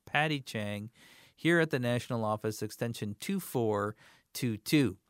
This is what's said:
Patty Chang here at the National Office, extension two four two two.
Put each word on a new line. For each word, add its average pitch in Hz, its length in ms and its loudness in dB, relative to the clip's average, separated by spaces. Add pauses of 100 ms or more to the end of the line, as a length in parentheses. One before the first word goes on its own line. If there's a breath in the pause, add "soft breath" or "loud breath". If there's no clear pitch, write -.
Patty 147 360 0
Chang 104 500 -8 (460 soft breath)
here 170 240 4
at 160 100 2
the 139 80 0
National 120 460 0
Office, 107 380 -2
extension 110 580 -6
two 196 180 -2
four 107 560 0 (400 soft breath)
two 113 220 -2
two. 127 400 2 (140)